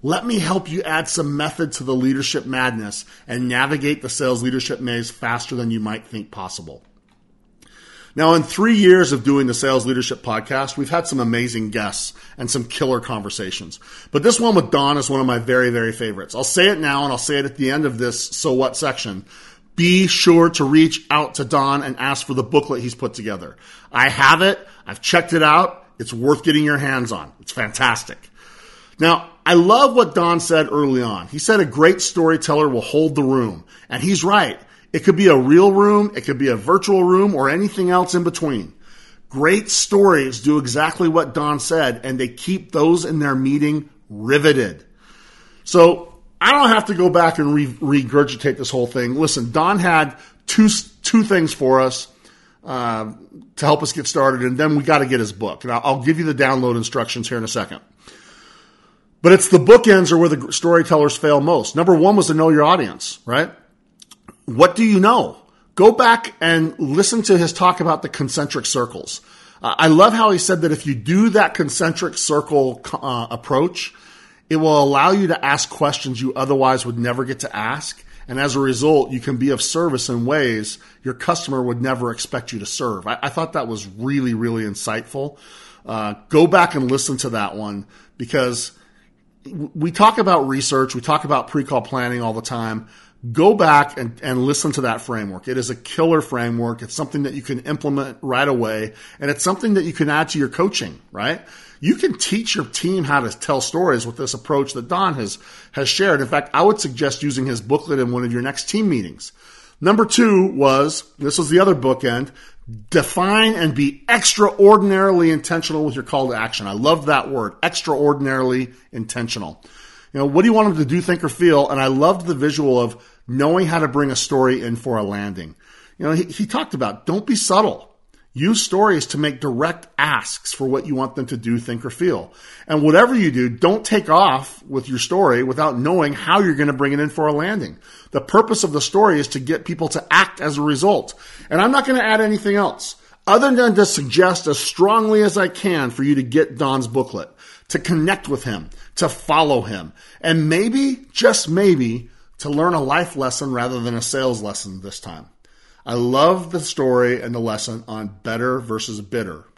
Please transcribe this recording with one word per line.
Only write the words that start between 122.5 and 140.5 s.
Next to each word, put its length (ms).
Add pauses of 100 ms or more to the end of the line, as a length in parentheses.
of 220 (260)
knowing 380
how 140
to 80
bring 220
a 60
story 460
in 140
for 200
a 60
landing. 540 (420)
You 80
know, 60
he, 120
he 220
talked 260
about, 320
don't 220
be 100
subtle. 560 (400)
Use 300
stories 440
to 120
make 220
direct 480 (100)
asks 540
for 160
what 180
you 80
want 220
them 100
to 120
do, 200
think, 260
or 60
feel. 420 (360)
And 140
whatever 320
you 160
do, 180
don't 360
take 260
off 540
with 260
your 80
story 440
without 360
knowing 340
how 280
you're 140
gonna 200
bring 180
it 80
in 80
for 180
a 60
landing. 460 (320)
The 100
purpose 420
of 100
the 80
story 380
is 100
to 120
get 240
people 240
to 220
act 320
as 160